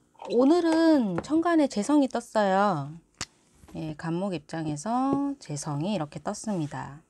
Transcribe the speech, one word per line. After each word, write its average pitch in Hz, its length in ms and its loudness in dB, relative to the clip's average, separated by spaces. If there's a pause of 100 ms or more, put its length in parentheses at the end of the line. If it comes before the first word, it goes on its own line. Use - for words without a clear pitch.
(280)
오늘은 302 920 4
천간에 330 440 2
재성이 269 420 2
떴어요. 196 840 0 (840)
예, 160 200 -8
간목 175 400 -4
입장에서 233 1040 -2
재성이 151 560 -6
이렇게 151 280 -6
떴습니다. 151 880 -6